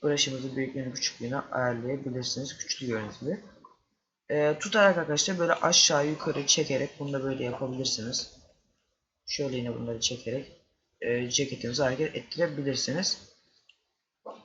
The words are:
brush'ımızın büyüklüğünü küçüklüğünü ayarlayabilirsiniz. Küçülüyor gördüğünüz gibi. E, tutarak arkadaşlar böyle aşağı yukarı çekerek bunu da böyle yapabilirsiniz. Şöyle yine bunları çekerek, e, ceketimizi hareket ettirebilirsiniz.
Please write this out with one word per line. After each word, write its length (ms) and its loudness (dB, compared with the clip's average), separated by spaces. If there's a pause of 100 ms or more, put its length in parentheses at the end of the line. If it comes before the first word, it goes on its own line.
brush'ımızın 540 0
büyüklüğünü 380 -4
küçüklüğünü 420 -4
ayarlayabilirsiniz. 1200 -2
Küçülüyor 420 -4
gördüğünüz 200 -8
gibi. 200 -4 (880)
E, 300 2
tutarak 400 6
arkadaşlar 400 2
böyle 160 4
aşağı 520 6
yukarı 400 -2
çekerek 520 2
bunu 140 -6
da 100 -2
böyle 220 -2
yapabilirsiniz. 920 -4 (920)
Şöyle 300 -2
yine 180 -2
bunları 260 -6
çekerek, 520 -4 (480)
e, 300 -2
ceketimizi 520 -2
hareket 340 0
ettirebilirsiniz. 1160 -2 (1120)